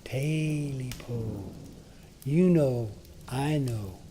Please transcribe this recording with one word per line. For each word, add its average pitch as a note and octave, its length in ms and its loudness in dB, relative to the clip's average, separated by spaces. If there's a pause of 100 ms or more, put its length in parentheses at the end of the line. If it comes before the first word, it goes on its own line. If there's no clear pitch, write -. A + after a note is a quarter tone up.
taily D3 960 -2
po. A2 520 -6 (720)
You E3 260 6
know, B2+ 420 4 (360)
I C#3 300 0
know. A2 420 -2 (120)